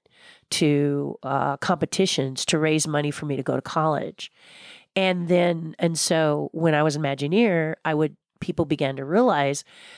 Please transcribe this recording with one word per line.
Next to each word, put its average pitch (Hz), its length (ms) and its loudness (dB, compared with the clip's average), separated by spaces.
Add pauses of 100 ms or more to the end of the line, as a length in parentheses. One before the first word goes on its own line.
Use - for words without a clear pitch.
(520)
to, 143 720 0
uh, 139 340 -2
competitions 147 920 -2
to 160 120 0
raise 156 280 2
money 147 240 -2
for - 140 -8
me 139 120 -2
to 131 60 -4
go 131 120 -2
to 135 60 -2
college. - 720 -4 (640)
And 180 340 0
then, 170 500 2
and 165 180 0
so 151 540 2
when 160 240 2
I 151 80 4
was 151 140 2
Imagineer, 156 800 0 (100)
I 160 80 0
would, 151 240 0 (240)
people 170 240 -2
began 143 320 -2
to 135 80 -8
realize 147 580 2 (340)